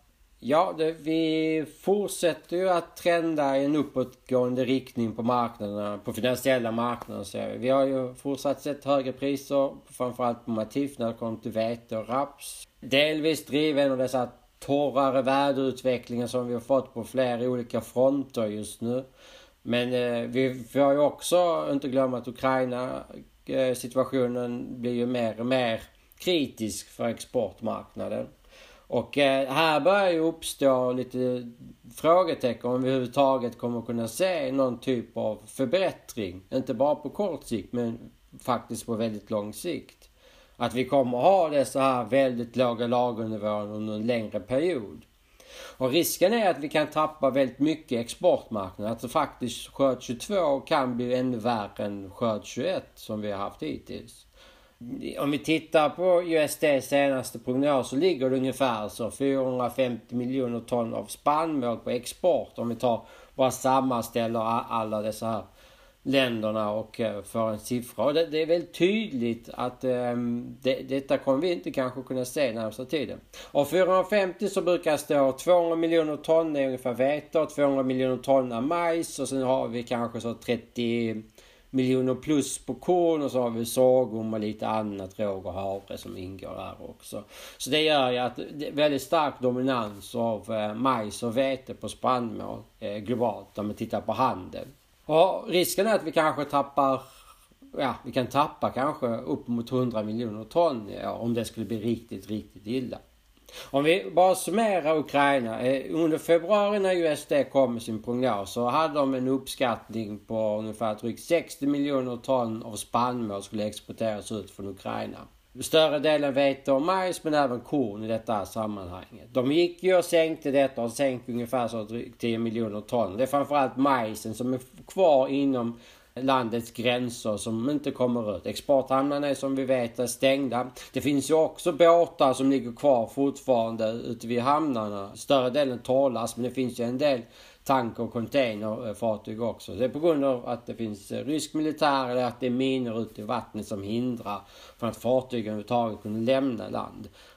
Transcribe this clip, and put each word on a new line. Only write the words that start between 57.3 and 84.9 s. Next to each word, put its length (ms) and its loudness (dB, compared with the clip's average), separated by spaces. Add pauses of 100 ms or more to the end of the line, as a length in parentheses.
prognos 500 2
så 60 -4
ligger 340 2
det 80 2
ungefär 520 0
så 220 -6
fyrahundrafemtio 1040 -2
miljoner 440 -2
ton 340 -2
av 120 -6
spannmål 720 0
på 120 -8
export. 640 0
Om 140 -4
vi 60 -2
tar, 260 0 (340)
bara 160 4
sammanställer 880 0
a-, 300 0
alla 320 -2
dessa 260 -6
här 160 -4 (640)
länderna 640 2
och, 280 -6
eh, 220 -2
får 280 -2
en 100 -4
siffra. 460 -4
Och 80 2
det, 120 4
det 160 -4
är 40 0
väldigt 280 0
tydligt 800 0
att, 300 -6
ehm, 800 -2
det, 280 -2
detta 280 0
kommer 240 0
vi 100 0
inte 200 -4
kanske 300 -4
kunna 240 -4
se 280 0
närmsta 320 -6
tiden. 340 -4 (320)
Av 140 4
fyrahundrafemtio 840 2
så 120 0
brukar 360 2
stå 340 4
tvåhundra 440 4
miljoner 420 2
ton 380 2
är 100 2
ungefär 280 -2
vete 460 2
och 100 2
tvåhundra 340 2
miljoner 340 2
ton 340 4
är 100 -2
majs. 580 0
Och 100 -4
sen 120 -2
har 260 2
vi 160 -4
kanske 380 -2
så 120 -4
trettio 880 -2 (460)
miljoner 460 2
plus 500 0
på 80 -6
korn 480 2
och 100 -2
så 100 2
har 80 2
vi 160 -2
sorghum 680 4
och 60 -2
lite 280 -4
annat, 520 -4